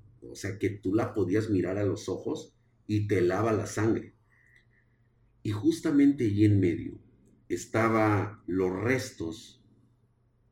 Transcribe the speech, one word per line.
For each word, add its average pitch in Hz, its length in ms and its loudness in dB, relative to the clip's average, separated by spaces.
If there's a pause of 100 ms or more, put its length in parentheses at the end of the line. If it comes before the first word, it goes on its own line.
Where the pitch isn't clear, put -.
(220)
o 60 120 -18
sea, 98 240 -10
que 98 120 -2
tú 98 240 -4
la 120 200 -2
podías 107 360 -2
mirar 95 280 0
a 104 60 -2
los 92 240 -4
ojos - 460 -8 (320)
y 104 220 -2
te 104 100 2
helaba 95 340 2
la 95 140 0
sangre. 107 480 -2 (1300)
Y 107 80 -6
justamente 143 720 2
allí 104 200 4
en 107 160 6
medio - 380 -2 (500)
estaba 110 960 0
los 92 260 0 (100)
restos - 800 -6 (880)